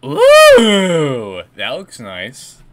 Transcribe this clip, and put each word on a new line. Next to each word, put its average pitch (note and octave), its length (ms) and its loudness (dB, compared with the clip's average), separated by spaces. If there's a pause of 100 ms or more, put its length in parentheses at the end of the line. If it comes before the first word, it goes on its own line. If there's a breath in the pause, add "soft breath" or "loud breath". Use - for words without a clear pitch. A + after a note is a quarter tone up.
ooh, F#3+ 1400 2 (120)
that G2+ 160 -10
looks F#3 280 -16
nice. G2+ 600 -18 (120)